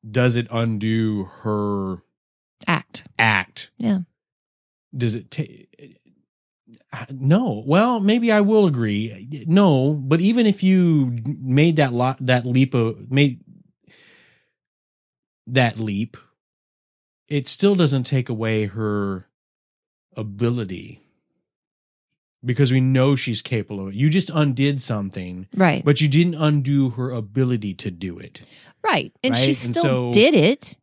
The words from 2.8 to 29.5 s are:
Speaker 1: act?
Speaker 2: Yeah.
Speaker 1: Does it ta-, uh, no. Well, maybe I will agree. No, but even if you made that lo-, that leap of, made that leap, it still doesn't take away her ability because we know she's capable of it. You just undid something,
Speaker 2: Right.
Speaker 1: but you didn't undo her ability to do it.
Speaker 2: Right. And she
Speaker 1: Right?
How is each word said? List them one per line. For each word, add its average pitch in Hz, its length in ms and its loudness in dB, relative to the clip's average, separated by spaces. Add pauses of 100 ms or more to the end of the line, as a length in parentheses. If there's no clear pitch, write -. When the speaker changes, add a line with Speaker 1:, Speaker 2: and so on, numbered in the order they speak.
Speaker 1:
act? 107 600 -2
Speaker 2:
Yeah. 208 220 -2 (960)
Speaker 1:
Does 117 200 -2
it 107 140 -12
ta-, - 140 -6 (1500)
uh, 120 180 -12
no. 135 560 0
Well, 220 320 2
maybe 226 320 0
I 214 100 4
will 208 240 4
agree. 113 800 -4
No, 160 480 4
but 143 280 0
even 226 240 2
if 202 180 0
you 165 540 4 (260)
made 147 320 4
that 143 180 2
lo-, 123 280 0
that 127 240 0
leap 131 280 2
of, 117 380 -2
made 139 300 2 (2000)
that 120 320 0
leap, 110 380 -4 (1120)
it 143 200 -4
still 196 280 2
doesn't 139 280 2
take 131 260 -2
away 110 360 -2
her 101 640 -4 (880)
ability 107 840 -6 (1400)
because 127 280 2
we 131 100 4
know 131 340 2
she's 120 260 -4
capable 104 400 -6
of 98 80 -10
it. 98 60 -12
You 139 140 2
just 180 240 0
undid 143 480 0
something, 95 720 -6
Speaker 2:
Right. 175 280 2
Speaker 1:
but 147 180 4
you 151 60 2
didn't 160 280 2
undo 143 560 0
her 123 200 -6
ability 113 640 -4
to - 160 -8
do 87 260 -10
it. - 240 -20 (420)
Speaker 2:
Right. - 280 -2 (120)
And 131 120 0
she 127 120 4
Speaker 1:
Right? - 0 - (180)